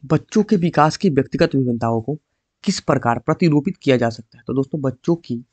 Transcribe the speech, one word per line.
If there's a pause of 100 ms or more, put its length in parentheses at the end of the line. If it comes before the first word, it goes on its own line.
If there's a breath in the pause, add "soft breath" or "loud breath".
बच्चों
के
विकास
की
व्यक्तिगत
विभिन्नताओं
को (480)
किस
प्रकार
प्रतिरूपित
किया
जा
सकता
है?
तो
दोस्तों
बच्चों
की (100)